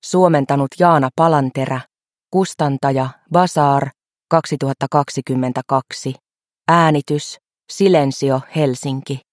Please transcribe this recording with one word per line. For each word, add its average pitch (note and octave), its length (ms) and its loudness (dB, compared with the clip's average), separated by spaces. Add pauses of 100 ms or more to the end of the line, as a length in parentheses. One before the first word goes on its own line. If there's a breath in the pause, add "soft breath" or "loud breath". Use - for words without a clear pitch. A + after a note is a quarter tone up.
Suomentanut C#3+ 600 2 (120)
Jaana D#3+ 360 4
Palanterä. C3+ 680 0 (500)
Kustantaja C#3 760 -2 (220)
Basar, D3 580 2 (400)
kaksituhatta C#3 640 -2
kaksikymmentäkaksi. C3 1200 -4 (540)
Äänitys D3+ 680 2 (340)
Silensio, C#3 680 2 (140)
Helsinki. C#3 680 -4 (120)